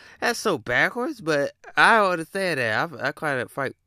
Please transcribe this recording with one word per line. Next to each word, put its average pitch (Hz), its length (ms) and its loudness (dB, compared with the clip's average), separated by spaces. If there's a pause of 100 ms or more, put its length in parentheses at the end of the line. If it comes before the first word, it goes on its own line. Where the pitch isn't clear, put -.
(220)
That's 233 180 -2
so 180 180 0
backwards." 190 640 -2
But 147 300 0 (260)
I 202 220 6
understand 180 600 -2
that. 120 340 0
I, 120 160 -4
I - 20 -8
quite 151 240 -4
a 120 140 -4
fight 135 260 -6 (120)